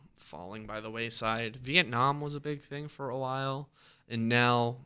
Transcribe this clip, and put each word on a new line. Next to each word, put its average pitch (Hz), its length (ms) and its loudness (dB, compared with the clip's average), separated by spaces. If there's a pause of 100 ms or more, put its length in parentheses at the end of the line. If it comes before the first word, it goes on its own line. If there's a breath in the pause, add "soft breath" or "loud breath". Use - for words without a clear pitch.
(180)
falling 95 480 -12
by 107 140 -8
the 110 100 -10
wayside. 113 680 -2
Vietnam 135 640 4
was 147 120 -6
a 147 60 -8
big 143 220 -6
thing 147 260 -10
for 139 220 -8
a 127 80 -4
while, 135 520 -4 (400 soft breath)
and 113 180 0
now 120 580 4